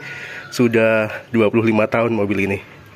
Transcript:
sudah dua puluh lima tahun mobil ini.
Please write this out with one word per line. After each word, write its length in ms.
sudah 560
dua 220
puluh 180
lima 220
tahun 240
mobil 340
ini. 100